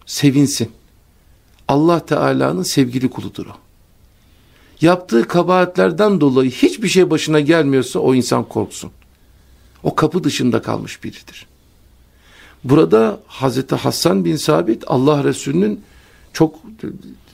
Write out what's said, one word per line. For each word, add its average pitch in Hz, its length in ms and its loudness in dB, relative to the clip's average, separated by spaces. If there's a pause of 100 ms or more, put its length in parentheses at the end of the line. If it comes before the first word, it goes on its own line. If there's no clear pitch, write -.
sevinsin. 135 640 0 (960)
Allah 156 380 2
Teala'nın 139 580 -2
sevgili 127 460 -2
kuludur - 360 -12
o. - 80 -20 (1300)
Yaptığı 175 460 2
kabahatlerden 180 920 2
dolayı 131 300 2
hiçbir - 360 0
şey 170 220 4
başına 156 300 0
gelmiyorsa 139 600 0
o 131 160 2
insan 123 280 0
korksun. - 480 -8 (920)
O - 120 -2
kapı 160 280 -2
dışında 123 380 -2
kalmış 107 420 -10
biridir. - 440 -18 (1160)
Burada 165 640 2
Hazreti 131 480 -4
Hasan 170 500 0
bin 165 100 0
Sabit 170 520 -2
Allah 143 360 2
Resulü'nün 160 580 -2 (520)
çok 156 260 0 (760)